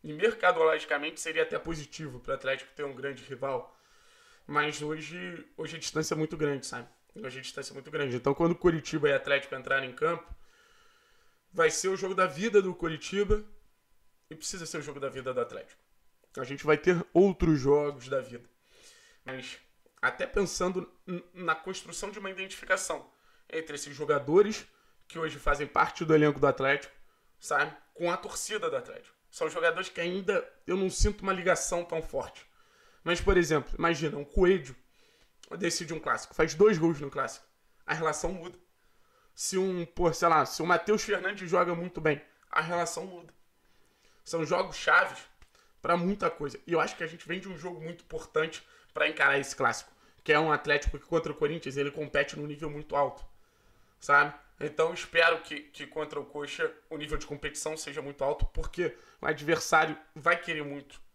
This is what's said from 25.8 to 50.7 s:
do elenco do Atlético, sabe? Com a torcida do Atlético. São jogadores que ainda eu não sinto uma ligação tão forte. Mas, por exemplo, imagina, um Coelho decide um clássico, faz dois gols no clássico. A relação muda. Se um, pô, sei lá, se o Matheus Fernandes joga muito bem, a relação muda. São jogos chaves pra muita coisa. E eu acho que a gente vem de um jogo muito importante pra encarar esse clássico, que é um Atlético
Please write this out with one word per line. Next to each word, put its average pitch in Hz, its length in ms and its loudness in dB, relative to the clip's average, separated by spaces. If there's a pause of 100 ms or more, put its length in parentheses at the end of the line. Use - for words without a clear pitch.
do 156 80 6
elenco 151 260 6
do 143 60 4
Atlético, 139 480 2 (460)
sabe? 147 360 0 (200)
Com 170 160 0
a 185 60 -2
torcida 202 520 -6
do 139 60 -4
Atlético. - 400 -10 (160)
São 160 180 -4
jogadores 165 400 0
que - 100 -10
ainda 180 480 -2 (200)
eu 180 100 0
não 190 100 0
sinto 202 340 2
uma 190 120 0
ligação 175 500 0
tão 165 160 -4
forte. - 460 -8 (580)
Mas, 170 160 0
por 196 160 4
exemplo, 156 400 2
imagina, 160 420 0
um 143 60 -8
Coelho 175 520 2 (840)
decide 170 380 -4
um 156 40 -8
clássico, - 360 -4
faz 160 180 2
dois 196 240 8
gols 160 240 2
no 139 80 -8
clássico. 135 340 -6 (440)
A - 80 -2
relação 160 360 -2
muda. 180 240 -12 (800)
Se - 240 -4
um, 185 260 0
pô, 165 300 2
sei 170 140 2
lá, 160 180 6
se - 160 -8
o 156 60 0
Matheus 180 360 4
Fernandes 190 460 -4
joga 175 240 4
muito 175 260 -6
bem, 151 220 2 (300)
a - 100 0
relação 165 460 -4
muda. 175 260 -18 (880)
São 165 220 -2
jogos 175 300 0
chaves 165 420 4 (640)
pra 175 160 2
muita 180 320 0
coisa. 147 380 -8
E 165 60 0
eu 165 60 4
acho - 160 0
que - 80 -8
a 160 40 -6
gente 165 200 -16
vem 175 120 -4
de 196 100 -12
um 180 80 -12
jogo 175 240 -12
muito 170 220 -12
importante - 600 -4 (300)
pra 151 160 2
encarar 143 300 2
esse - 160 -6
clássico, - 360 0 (320)
que - 80 2
é 151 80 8
um 160 120 4
Atlético 143 480 0